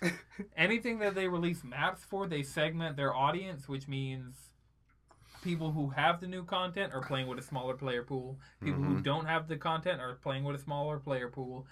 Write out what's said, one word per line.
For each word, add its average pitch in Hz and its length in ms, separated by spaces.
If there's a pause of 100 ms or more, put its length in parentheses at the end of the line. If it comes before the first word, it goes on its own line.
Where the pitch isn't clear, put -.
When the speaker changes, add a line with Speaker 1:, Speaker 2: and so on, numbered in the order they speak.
Speaker 1:
release, 175 140 (340)
Speaker 2:
<laughs> - 60
Speaker 1:
anything 226 420
that 202 160
they 190 140
release 175 360
maps 147 400
for, 196 220
they 151 160
segment 160 540
their 139 180
audience, 156 540
which 135 200
means 131 580 (960)
people 160 300
who 147 180
have 165 300
the 185 60
new 180 180
content 180 480
are 131 80
playing 131 280
with 123 100
a 123 40
smaller 127 320
player 127 280
pool. 131 360 (240)
People 92 200
who 92 120
Speaker 3:
Mm-hmm. 95 80
Speaker 1:
don't 151 240
have 165 220
the 160 80
content 160 440
are 127 160
playing 135 280
with 143 120
a - 20
smaller 147 400
player 135 300
pool. 127 440